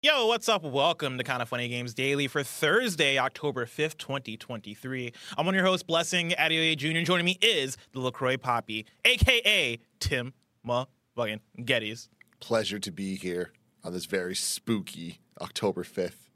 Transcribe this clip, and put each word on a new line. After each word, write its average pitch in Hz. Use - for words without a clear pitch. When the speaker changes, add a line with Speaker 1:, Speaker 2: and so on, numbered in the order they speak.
Speaker 1:
Yo, 277
what's 226
up? 202
Welcome 139
to 127
Kinda 123
Funny 120
Games 120
Daily 139
for 147
Thursday, 156
October 131
fifth, 156
twenty 131
twenty-three. 120
I'm 156
one 190
of 190
your 180
hosts, 185
Blessing 170
Adeoye 160
Junior, 156
and 170
joining 175
me 180
is 151
the 131
LaCroix 127
Poppy, 117
A 247
K 240
A 160
Tim 127
motherfucking 120
Geddes. 113
Speaker 2:
Pleasure 104
to 98
be 95
here 90
on 87
this 90
very 92
spooky -
October 90
fifth. -